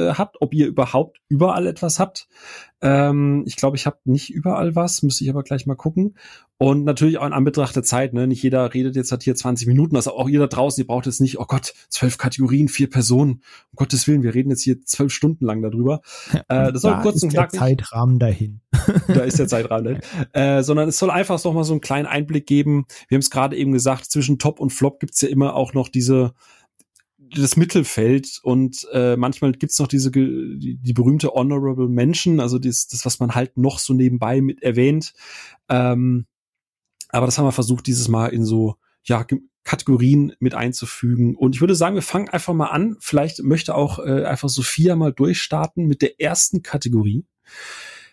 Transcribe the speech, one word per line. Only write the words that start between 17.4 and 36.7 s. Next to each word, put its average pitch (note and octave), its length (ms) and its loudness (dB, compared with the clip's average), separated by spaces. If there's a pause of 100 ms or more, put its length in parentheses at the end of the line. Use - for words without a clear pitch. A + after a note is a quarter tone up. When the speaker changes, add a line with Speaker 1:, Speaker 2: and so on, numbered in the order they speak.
Speaker 1:
knackig. F#3+ 120 -6
Speaker 2:
Zeitrahmen B2+ 580 2
dahin. G#2+ 420 -2 (260)
Speaker 1:
<laughs> G3+ 220 0
Da F#3 140 4
ist B2+ 160 0
der C#3+ 100 0
Zeitrahmen A2+ 460 -2
nicht. C#3+ 100 -10 (280)
Äh, C#3 300 2
sondern D3+ 260 2
es D#3 100 -2
soll F#3+ 120 2
einfach F3+ 340 -2
noch F3 80 0
mal D#3+ 120 0
so D#3 80 -2
einen D3+ 80 0
kleinen C#3+ 260 -2
Einblick D3 400 -4
geben. C#3+ 400 2 (220)
Wir C3 80 2
haben's C#3 140 0
gerade C#3 260 0
eben C#3 160 0
gesagt, B2+ 380 0
zwischen C#3+ 280 2
Top D3 220 -2
und C3+ 100 0
Flop C#3 300 -2
gibt's - 200 -4
ja C#3 80 0
immer C#3 260 0
auch C3 200 -2
noch C3 140 -2
diese, B2+ 460 2 (840)
das C#3 380 -2
Mittelfeld C3+ 840 0
und, B2+ 500 0
äh, B2 240 2
manchmal C3 360 0
gibt's - 260 -4
noch C#3+ 80 0
diese C3 240 0
ge-, C3+ 480 -2
die, C3 180 -8
die B2 160 -4
berühmte C#3 400 2
Honorable C3+ 560 0
Mention, D3+ 520 2
also B2 180 0
das, B2+ 300 -4
das, - 180 -10
was B2 140 -4
man A#2+ 140 -2
halt B2+ 220 -2
noch C3 220 2
so - 160 -2
nebenbei B2 460 2
mit C3+ 220 -2
erwähnt. C3 500 2 (560)
Ähm, B2 580 0 (840)